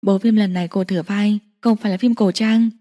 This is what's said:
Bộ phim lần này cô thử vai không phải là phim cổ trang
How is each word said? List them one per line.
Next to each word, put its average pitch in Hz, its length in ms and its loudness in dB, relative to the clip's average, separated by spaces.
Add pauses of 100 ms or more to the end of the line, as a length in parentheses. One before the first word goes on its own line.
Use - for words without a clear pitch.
Bộ 196 160 2
phim 220 180 2
lần 202 160 0
này 175 160 -4
cô 190 160 -4
thử 180 180 -4
vai 208 360 -2 (220)
không 226 160 2
phải 208 160 -4
là 185 60 -4
phim 240 160 0
cổ 202 180 0
trang 220 380 2 (100)